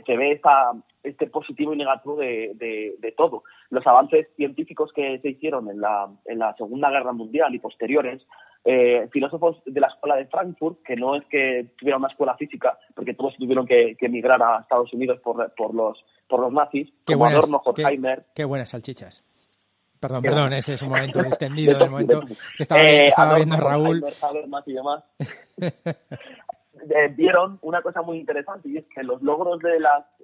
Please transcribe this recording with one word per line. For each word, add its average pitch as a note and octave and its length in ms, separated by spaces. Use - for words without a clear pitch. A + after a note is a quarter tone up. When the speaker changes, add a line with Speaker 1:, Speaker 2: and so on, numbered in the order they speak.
Speaker 1:
se B2 120
ve C#3+ 160
esta, C3+ 400
este D3 240
positivo D3+ 460
y D3 40
negativo C#3 400
de, A2+ 380
de, A2 440
de A2+ 140
todo. D3 300
Los B2+ 180
avances C#3 480
científicos D3+ 580
que C3+ 260
se C#3+ 100
hicieron C3 400
en G2+ 100
la, G2+ 300
en A2+ 140
la A2 180
Segunda C3 340
Guerra B2+ 220
Mundial B2 420
y A2+ 40
posteriores, C3 640
eh, A#2+ 460
filósofos D#3 540
de C3+ 160
la C3+ 60
Escuela C#3+ 280
de C3+ 120
Frankfurt, F3+ 580
que B2+ 100
no C3 220
es C#3+ 80
que C3 520
tuviera C3+ 200
una C3+ 100
escuela C3+ 300
física, C3+ 400
porque B2+ 180
todos C3 220
tuvieron B2+ 320
que, A#2 320
que B2+ 60
emigrar B2 360
a A#2 200
Estados A#2+ 320
Unidos B2 260
por, A2+ 360
por A2 200
los, A2 260
por B2 100
los B2+ 140
nazis, D3 340
Speaker 2:
Qué E3 60
Speaker 1:
como C#3 140
Speaker 2:
buenas, A#2+ 140
Speaker 1:
Adorno, D3 220
Speaker 2:
qué, D3+ 80
Speaker 1:
Horkheimer. C3+ 500
Speaker 2:
qué D3+ 120
buenas C3 240
salchichas. A2+ 580
Perdón, C3 220
Speaker 1:
Qué C3+ 80
Speaker 2:
perdón, D3 160
Speaker 1:
bueno. C3+ 100
Speaker 2:
ese C3+ 200
es B2 60
un C#3 60
momento C3+ 360
Speaker 1:
<laughs> - 0
Speaker 2:
distendido, C#3+ 500
Speaker 1:
De C#3 60
Speaker 2:
del C#3 100
momento C3+ 300
Speaker 1:
todo, - 20
de B2 140
todo. - 20
Speaker 2:
que D#3 80
estaba D3+ 180
Speaker 1:
Eh, D#3 60
Speaker 2:
viendo, D3 220
estaba C#3+ 220
Speaker 1:
Adorno, D#3 140
Speaker 2:
viendo D#3+ 100
a D3+ 140
Raúl. D#3 340
Speaker 1:
Horkheimer, C#3+ 180
Habermas C#3+ 460
y C3+ 60
demás. C#3+ 300
Speaker 2:
<laughs> E3+ 380
Speaker 1:
Eh, D3+ 260
vieron F#3 460
una E3+ 200
cosa F3 200
muy E3 160
interesante, D#3 500
y C#3+ 100
es D#3 160
que C3 100
los B2+ 180
logros E3 380
de E3 200
las, D3 240